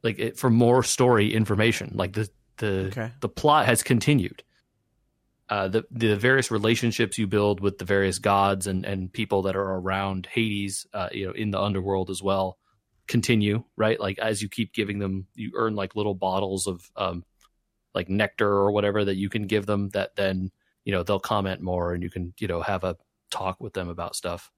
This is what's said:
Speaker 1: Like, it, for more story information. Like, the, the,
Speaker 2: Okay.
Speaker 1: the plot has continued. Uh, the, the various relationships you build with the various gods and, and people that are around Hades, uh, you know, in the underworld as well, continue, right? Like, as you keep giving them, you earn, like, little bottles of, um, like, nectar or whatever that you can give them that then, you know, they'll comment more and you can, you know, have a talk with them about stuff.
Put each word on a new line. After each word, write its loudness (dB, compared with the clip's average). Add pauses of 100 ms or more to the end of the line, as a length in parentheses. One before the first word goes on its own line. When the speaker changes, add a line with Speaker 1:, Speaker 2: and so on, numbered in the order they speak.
Speaker 1:
Like, -2
it, -4
for 2
more 6
story 4
information. 2
Like, -2
the, -4 (280)
the, -2
Speaker 2:
Okay. -6
Speaker 1:
the -4
plot 4
has 4
continued. 2 (1040)
Uh, 0
the, 0
the 2
various 2
relationships 0
you 0
build 2
with -2
the -8
various 2
gods 2
and, -2
and -6
people 0
that -2
are -2
around -2
Hades, -2
uh, -6
you -6
know, -8
in -4
the 0
underworld 0
as -8
well, 0 (500)
continue, 2 (120)
right? 2
Like, -4
as -2
you -6
keep -6
giving -2
them, -4
you -10
earn, -2
like, -6
little -2
bottles -2
of, -8
um, -4 (680)
like, -4
nectar 2
or 4
whatever 2
that -2
you -2
can -4
give 0
them -2
that -4
then, -2 (320)
you -4
know, 0
they'll 0
comment -2
more -2
and -4
you -6
can, -8
you -6
know, -4
have -4
a -4 (320)
talk -6
with -12
them -6
about -8
stuff. -8